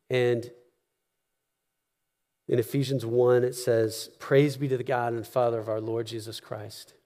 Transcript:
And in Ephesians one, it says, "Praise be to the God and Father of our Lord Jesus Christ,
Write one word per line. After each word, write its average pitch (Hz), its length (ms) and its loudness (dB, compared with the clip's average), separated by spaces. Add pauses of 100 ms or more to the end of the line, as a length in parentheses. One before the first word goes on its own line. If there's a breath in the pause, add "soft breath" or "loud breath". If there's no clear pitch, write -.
And 123 420 2 (2000)
in 135 120 2
Ephesians 131 460 -2
one, 123 380 4
it 123 100 -2
says, 113 560 0 (100)
"Praise 143 380 4
be 143 100 -2
to 131 100 0
the 117 60 -8
God 120 300 -2
and 113 120 -6
Father 120 340 0
of 107 100 -6
our 110 100 -2
Lord 113 280 -4
Jesus 110 320 -12
Christ, - 560 -14 (100)